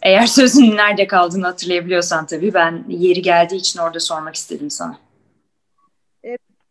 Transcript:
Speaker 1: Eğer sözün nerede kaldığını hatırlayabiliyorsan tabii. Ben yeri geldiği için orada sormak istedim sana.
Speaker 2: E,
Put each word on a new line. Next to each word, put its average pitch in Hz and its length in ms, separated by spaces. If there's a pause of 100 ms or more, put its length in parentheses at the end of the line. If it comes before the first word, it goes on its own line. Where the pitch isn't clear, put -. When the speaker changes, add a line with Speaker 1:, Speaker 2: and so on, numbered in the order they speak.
Speaker 1:
Eğer 196 240
sözün 247 500
nerede 202 300
kaldığını 180 400
hatırlayabiliyorsan 175 800
tabii. 175 280
Ben 170 340
yeri 180 340
geldiği 175 340
için 175 240
orada 165 200
sormak 156 340
istedim 147 360
sana. - 280 (1300)
Speaker 2:
E, 240 120 (340)